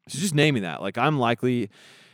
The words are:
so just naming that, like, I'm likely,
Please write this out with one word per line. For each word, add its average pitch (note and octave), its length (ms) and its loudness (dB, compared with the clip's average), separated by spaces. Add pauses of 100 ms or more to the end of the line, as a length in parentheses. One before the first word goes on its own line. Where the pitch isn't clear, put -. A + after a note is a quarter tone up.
so - 140 -10
just F3+ 140 -2
naming C#3+ 280 4
that, D#2+ 200 -6
like, G2 140 -6
I'm C#3+ 220 2
likely, A#2+ 520 0 (440)